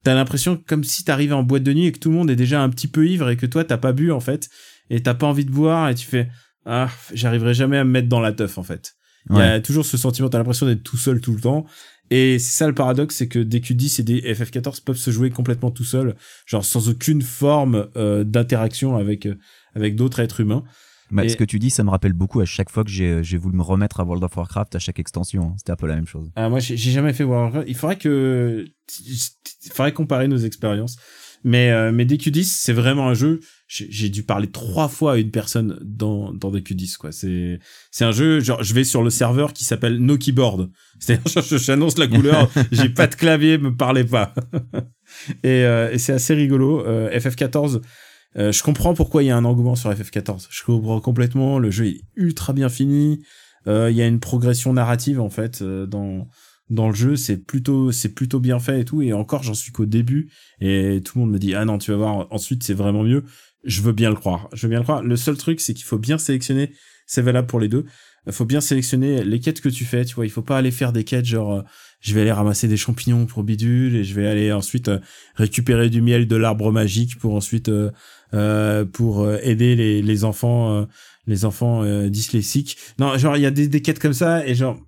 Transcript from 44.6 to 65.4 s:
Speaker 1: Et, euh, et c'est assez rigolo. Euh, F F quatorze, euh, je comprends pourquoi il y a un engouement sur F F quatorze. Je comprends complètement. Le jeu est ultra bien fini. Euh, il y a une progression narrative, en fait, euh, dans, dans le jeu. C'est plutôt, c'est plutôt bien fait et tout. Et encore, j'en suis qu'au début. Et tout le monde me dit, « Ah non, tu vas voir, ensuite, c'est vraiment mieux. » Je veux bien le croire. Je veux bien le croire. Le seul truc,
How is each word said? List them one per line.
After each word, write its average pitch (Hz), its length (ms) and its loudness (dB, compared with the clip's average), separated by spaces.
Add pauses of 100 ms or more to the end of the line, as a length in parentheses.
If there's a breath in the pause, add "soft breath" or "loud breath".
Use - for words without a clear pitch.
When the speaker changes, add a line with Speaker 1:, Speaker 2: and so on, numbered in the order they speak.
Speaker 1:
Et, 127 200 4
euh, 117 280 2
et 123 80 -2
c'est 135 140 0
assez 131 200 0
rigolo. 139 520 2
Euh, 110 320 -2
F 120 120 -2
F 123 60 -6
quatorze, 139 460 -2 (560 loud breath)
euh, 104 140 0
je - 120 -2
comprends 175 300 2
pourquoi 156 300 2
il 135 40 4
y - 20 2
a 120 80 4
un 120 80 2
engouement 120 300 2
sur 110 180 -2
F 107 80 -6
F 95 100 -12
quatorze. 95 380 -6
Je - 140 -14
comprends 110 360 0
complètement. 127 600 0
Le 113 100 2
jeu 104 180 0
est - 140 -6 (140)
ultra 170 380 -2
bien 135 160 0
fini. 147 540 0 (440 loud breath)
Euh, 113 240 2
il 113 40 2
y 117 60 2
a 117 60 4
une 117 120 2
progression 123 540 0
narrative, 123 480 0
en 104 80 -2
fait, 113 320 -6
euh, 95 240 -6
dans, 98 420 -8 (420 soft breath)
dans 110 200 2
le 104 60 0
jeu. 127 200 2
C'est 107 220 -2
plutôt, 131 540 0
c'est 117 220 -4
plutôt 131 260 -2
bien 123 200 2
fait 131 220 -2
et 117 40 -2
tout. 151 160 -2
Et 120 120 0
encore, 107 300 -4
j'en 113 100 -4
suis - 180 -8
qu'au 110 140 -2
début. 120 440 0 (320 soft breath)
Et 98 420 0
tout - 140 -8
le 123 80 2
monde 110 60 0
me 101 80 0
dit, « 98 160 0
Ah 107 100 -2
non, 107 120 0
tu 104 140 -6
vas 104 60 0
voir, 104 340 -2
ensuite, 120 320 -6
c'est 101 100 -4
vraiment 104 300 0
mieux. » 131 200 2 (400 loud breath)
Je 95 180 -4
veux 113 120 2
bien 110 160 2
le 104 60 2
croire. 92 380 -4
Je 117 140 -4
veux - 20 0
bien 117 100 0
le 120 40 -2
croire. 131 180 0
Le 120 140 0
seul 139 200 -2
truc, 160 260 -2